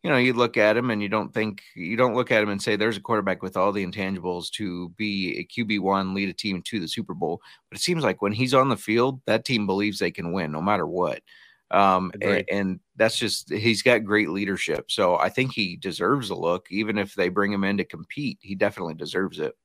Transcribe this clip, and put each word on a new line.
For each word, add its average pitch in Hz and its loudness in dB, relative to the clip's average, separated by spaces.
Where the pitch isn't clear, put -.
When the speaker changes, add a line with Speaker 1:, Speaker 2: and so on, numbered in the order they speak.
Speaker 1:
you 175 0
know, 139 6
you 123 4
look 120 2
at 107 6
him 123 0
and 107 0
you 101 -2
don't 107 -2
think, 107 -4
you 87 -6
don't 123 4
look 123 0
at 110 6
him 104 0
and 98 -2
say, 107 0
"There's 107 0
a 101 -10
quarterback 98 0
with 92 -8
all 98 4
the 98 -2
intangibles 90 -4
to 90 -6
be 98 -4
a 92 -8
Q - -6
B 104 0
one, 95 0
lead 98 -2
a 85 -8
team 95 -4
to 107 -6
the 82 -4
Super 98 -8
Bowl." 85 -4
But - -16
it - -4
seems 165 0
like 101 0
when 101 0
he's 123 0
on 135 6
the 117 2
field, 123 0
that - 2
team 110 0
believes 98 0
they 87 0
can 85 -6
win 87 -2
no 76 -4
matter 90 0
what. 85 -2
Um, 92 4
a-, - -12
Speaker 2:
Agreed. 98 0
Speaker 1:
and 95 -2
that's 110 2
just, - -4
he's 104 0
got 120 4
great 101 2
leadership. 95 -2
So 87 2
I - 2
think 131 -2
he 92 -4
deserves 98 -2
a 92 -2
look, 87 -2
even 107 -2
if 98 -4
they 90 2
bring 101 0
him 98 0
in 98 0
to 98 -2
compete, - -8
he 98 -10
definitely 95 -2
deserves 85 -4
it. 73 -4